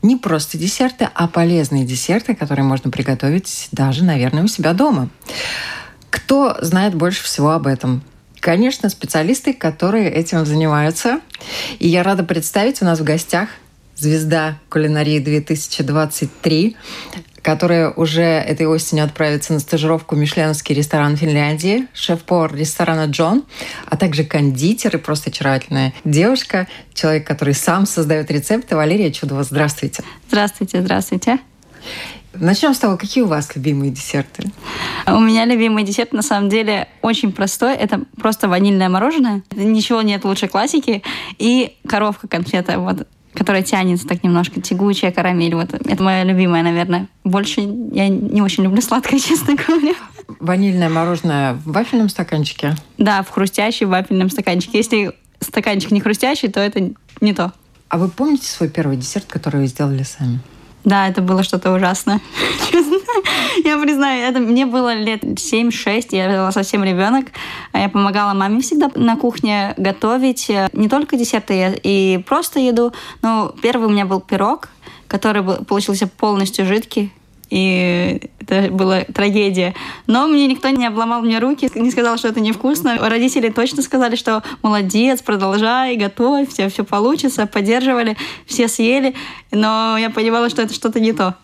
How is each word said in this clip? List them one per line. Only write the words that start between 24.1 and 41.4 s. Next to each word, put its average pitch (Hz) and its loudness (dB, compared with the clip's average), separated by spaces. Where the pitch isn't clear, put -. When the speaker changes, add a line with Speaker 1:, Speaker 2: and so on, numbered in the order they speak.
Speaker 1:
кондитер 151 0
и - 0
просто 151 -4
очаровательная 135 0
девушка, 185 2
человек, 156 0
который 143 0
сам 180 2
создаёт 156 0
рецепты, 175 0
Валерия 156 2
Чудова. 139 -4
Здравствуйте. 147 -2
Speaker 2:
Здравствуйте, 202 0
здравствуйте. 190 0
Speaker 1:
Начнём 196 2
с - -6
того, 196 2
какие 208 0
у - 2
вас 151 -2
любимые 139 0
десерты? - -6
Speaker 2:
У 196 4
меня 226 6
любимый 226 2
десерт, 208 -2
на 214 0
самом 202 0
деле, 214 0
очень 220 0
простой. 208 -2
Это 196 -2
просто 214 0
ванильное 190 4
мороженое. 220 2
Ничего 220 2
нет 208 0
лучше 196 0
классики. 226 0
И 240 2